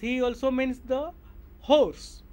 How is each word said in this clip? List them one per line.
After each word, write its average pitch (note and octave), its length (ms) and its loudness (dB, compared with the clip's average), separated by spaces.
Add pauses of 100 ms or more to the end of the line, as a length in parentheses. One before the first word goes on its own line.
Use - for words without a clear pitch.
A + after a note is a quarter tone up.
he B3 140 -2
also B3+ 400 0
means B3+ 180 -2 (140)
the C4 120 0 (680)
horse. B3+ 640 2